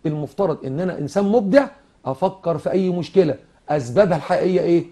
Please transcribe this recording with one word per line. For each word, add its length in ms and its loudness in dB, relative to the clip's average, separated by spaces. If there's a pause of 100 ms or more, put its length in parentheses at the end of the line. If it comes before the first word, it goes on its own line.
المفترض 600 -4
إن 140 -6
أنا 180 -4
إنسان 280 -2
مبدع 420 4 (380)
أفكر 520 -4
في 140 -6
أي 180 0
مشكلة 460 0 (340)
أسبابها 480 2
الحقيقية 440 0
إيه؟ 300 2